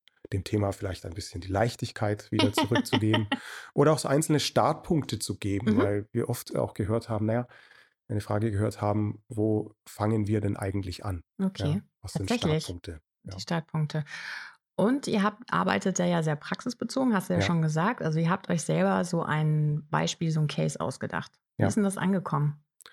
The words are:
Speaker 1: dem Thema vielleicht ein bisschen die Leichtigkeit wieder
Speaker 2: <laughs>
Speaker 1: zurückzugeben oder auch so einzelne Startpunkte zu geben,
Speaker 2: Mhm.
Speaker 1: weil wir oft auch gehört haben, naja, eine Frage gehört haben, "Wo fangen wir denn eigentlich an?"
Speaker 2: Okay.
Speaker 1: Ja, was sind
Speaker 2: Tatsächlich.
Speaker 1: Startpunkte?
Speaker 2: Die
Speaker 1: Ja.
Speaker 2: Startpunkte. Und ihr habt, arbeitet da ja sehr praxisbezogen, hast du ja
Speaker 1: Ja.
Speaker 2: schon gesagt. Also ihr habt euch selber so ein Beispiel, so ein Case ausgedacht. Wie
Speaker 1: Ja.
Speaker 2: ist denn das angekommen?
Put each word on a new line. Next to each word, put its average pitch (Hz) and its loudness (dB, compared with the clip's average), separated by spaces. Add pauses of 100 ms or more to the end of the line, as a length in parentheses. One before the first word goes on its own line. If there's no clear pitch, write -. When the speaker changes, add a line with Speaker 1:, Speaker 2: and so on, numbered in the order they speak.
(340)
Speaker 1:
dem 101 0
Thema 101 2
vielleicht 95 -6
ein 87 -10
bisschen 90 -10
die 90 -14
Leichtigkeit 107 -2
wieder 107 2
Speaker 2:
<laughs> - -
Speaker 1:
zurückzugeben 113 2 (440)
oder 143 6
auch 147 0
so - -4
einzelne 147 4
Startpunkte 131 2
zu - -4
geben, 104 0
Speaker 2:
Mhm. - 4
Speaker 1:
weil 101 0
wir 117 -2
oft - -6
auch - 0
gehört 110 -2
haben, 107 0
naja, 120 0 (600)
eine 107 -2
Frage 107 0
gehört 101 0
haben, 104 0
"Wo 107 0 (140)
fangen 107 0
wir 107 2
denn 101 -2
eigentlich 98 -4
an?" 90 -6 (200)
Speaker 2:
Okay. 190 0
Speaker 1:
Ja, 208 -2 (200)
was - -10
sind 95 -4
Speaker 2:
Tatsächlich. 160 0
Speaker 1:
Startpunkte? 85 -10 (220)
Speaker 2:
Die 101 -12
Speaker 1:
Ja. 95 -12
Speaker 2:
Startpunkte. 156 -2 (720)
Und 240 2
ihr 202 2
habt, 208 -2
arbeitet 185 0
da 180 2
ja 175 2
sehr 156 2
praxisbezogen, 240 -2
hast 185 0
du 180 2
ja 175 2
Speaker 1:
Ja. - 2
Speaker 2:
schon 165 2
gesagt. 160 0
Also 160 0
ihr 165 2
habt - -2
euch 170 0
selber 185 2
so 170 0
ein 151 2
Beispiel, 160 0
so 156 2
ein 147 2
Case 151 -2
ausgedacht. - -4 (260)
Wie - 2
Speaker 1:
Ja. - 4
Speaker 2:
ist - 2
denn 208 2
das 196 0
angekommen? 151 0 (300)